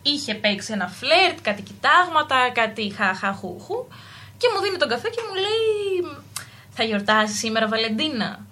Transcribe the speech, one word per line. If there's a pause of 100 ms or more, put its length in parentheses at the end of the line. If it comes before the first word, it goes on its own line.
είχε
παίξει
ένα
φλερτ,
κάτι
κοιτάγματα,
κάτι
χα,
χα,
χου,
χου. (500)
Και
μου
δίνει
τον
καφέ
και
μου
λέει, (540)
"Θα
γιορτάσεις
σήμερα
Βαλεντίνα;"